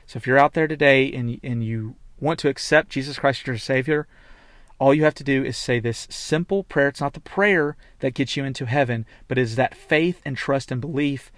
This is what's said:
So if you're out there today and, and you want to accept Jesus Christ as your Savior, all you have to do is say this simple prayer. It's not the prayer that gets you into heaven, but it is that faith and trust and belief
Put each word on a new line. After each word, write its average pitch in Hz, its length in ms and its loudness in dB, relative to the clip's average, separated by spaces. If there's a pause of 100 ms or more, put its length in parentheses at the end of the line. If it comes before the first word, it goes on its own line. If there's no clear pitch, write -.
So - 120 -14
if - 80 -8
you're 131 120 6
out 143 160 6
there 160 140 0
today 139 440 4
and, 123 300 -6
and 120 220 -4
you 110 320 -6 (220)
want 156 200 -2
to 151 100 0
accept 151 400 0
Jesus 139 300 -8
Christ 135 240 0
as - 60 -12
your 120 100 -4
Savior, 139 480 -2 (720)
all 139 160 6
you 151 100 4
have 151 120 4
to - 80 -16
do 135 200 2
is - 140 -6
say 123 200 -2
this 117 300 -4
simple 180 560 -2
prayer. 139 240 2
It's 139 140 -4
not 143 100 -2
the 156 80 -14
prayer 180 560 0 (220)
that 131 160 -2
gets - 220 -4
you 139 80 -4
into 135 200 -8
heaven, 120 400 0 (240)
but 131 80 -2
it 127 60 2
is 113 140 -2
that 127 180 0
faith 165 500 -2
and 139 120 -6
trust 139 360 -4
and 127 80 -4
belief 143 580 -4